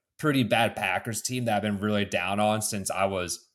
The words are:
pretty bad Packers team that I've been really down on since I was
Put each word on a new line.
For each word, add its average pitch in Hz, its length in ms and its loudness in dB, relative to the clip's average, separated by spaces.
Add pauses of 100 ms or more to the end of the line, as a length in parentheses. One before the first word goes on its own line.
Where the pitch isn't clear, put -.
(180)
pretty 139 240 2
bad 113 340 2
Packers 101 460 -2
team 127 240 -4
that 107 100 2
I've 98 60 0
been 104 180 -2
really 104 240 2
down 98 360 -2
on 107 200 2
since 101 300 -4
I 95 160 2
was 90 480 -4